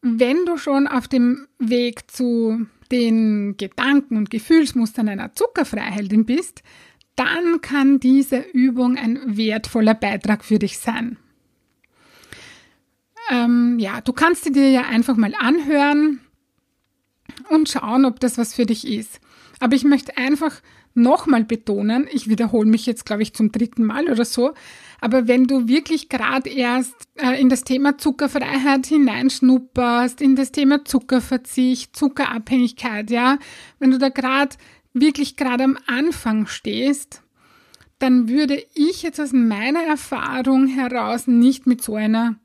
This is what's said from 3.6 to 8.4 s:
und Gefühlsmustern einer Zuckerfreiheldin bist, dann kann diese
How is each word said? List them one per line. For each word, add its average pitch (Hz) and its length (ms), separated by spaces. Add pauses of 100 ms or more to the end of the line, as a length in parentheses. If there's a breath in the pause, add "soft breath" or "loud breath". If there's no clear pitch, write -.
und 214 140
Gefühlsmustern 233 800
einer 202 240
Zuckerfreiheldin 214 920
bist, 285 340 (540 soft breath)
dann 330 460
kann 277 380
diese 269 380 (160)